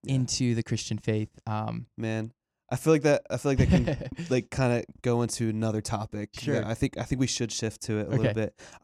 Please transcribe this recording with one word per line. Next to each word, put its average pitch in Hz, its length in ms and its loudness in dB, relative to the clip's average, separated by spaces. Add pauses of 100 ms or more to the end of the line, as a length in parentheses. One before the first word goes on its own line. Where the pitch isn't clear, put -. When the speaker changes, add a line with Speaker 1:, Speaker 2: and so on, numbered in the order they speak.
Speaker 1:
Yeah. 135 120 -2
Speaker 2:
into 123 380 2
the 113 80 0
Christian 110 360 -4
faith. 107 320 -2 (160)
Um, 113 400 -4 (100)
Speaker 1:
Man, 110 360 -4 (380)
I 123 60 -4
feel 156 160 4
like 147 100 4
that, 147 280 4
I 127 80 -2
feel 139 140 0
like 131 60 0
that - 100 6
can, - 180 6
Speaker 2:
<laughs> 151 440 -6
Speaker 1:
like, 127 200 0
kinda 120 340 2 (180)
go 120 200 2
into 113 260 -2
another 110 320 0
topic. 104 580 -6
Speaker 2:
Sure. 139 180 0
Speaker 1:
Yeah, 107 120 -2
I 113 60 -2
think, - 240 -2
I 127 60 -4
think 131 160 -2
we 131 60 2
should 117 260 -2
shift - 320 -4
to 107 160 0
it 104 60 -2
a - 40 -6
little 107 160 2
Speaker 2:
Okay. 101 80 2
Speaker 1:
bit. - 260 -4 (240)